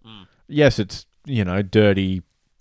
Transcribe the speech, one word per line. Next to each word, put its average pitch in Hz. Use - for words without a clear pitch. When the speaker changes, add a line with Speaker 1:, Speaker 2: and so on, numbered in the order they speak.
Speaker 1:
Mm. 107
Speaker 2:
Yes, 143
it's, -
you 113
know, 90
dirty 95